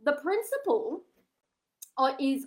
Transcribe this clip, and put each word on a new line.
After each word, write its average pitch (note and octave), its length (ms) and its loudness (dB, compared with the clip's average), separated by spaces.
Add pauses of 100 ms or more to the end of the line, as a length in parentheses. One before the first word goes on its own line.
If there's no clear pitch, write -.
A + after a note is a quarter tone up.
the C#4+ 100 2
principle, E4+ 920 -2 (920)
uh, C4+ 220 4
is C4+ 280 0